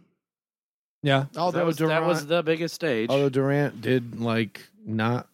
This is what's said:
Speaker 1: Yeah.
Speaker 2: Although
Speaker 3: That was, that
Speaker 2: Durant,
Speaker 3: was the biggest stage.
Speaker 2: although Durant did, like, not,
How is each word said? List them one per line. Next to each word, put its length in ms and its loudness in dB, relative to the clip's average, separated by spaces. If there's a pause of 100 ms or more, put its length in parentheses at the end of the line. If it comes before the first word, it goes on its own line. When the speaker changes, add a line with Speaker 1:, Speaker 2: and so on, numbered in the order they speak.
(1040)
Speaker 1:
Yeah. 220 2 (120)
Speaker 2:
Although 220 0
Speaker 3:
That 80 2
was, 100 0
that 80 -2
Speaker 2:
Durant, 220 2
Speaker 3:
was 180 0
the 160 0
biggest 340 -2
stage. 360 -2
Speaker 2:
although 180 4
Durant 500 0
did, 400 -2
like, 480 -2 (160)
not, 500 -2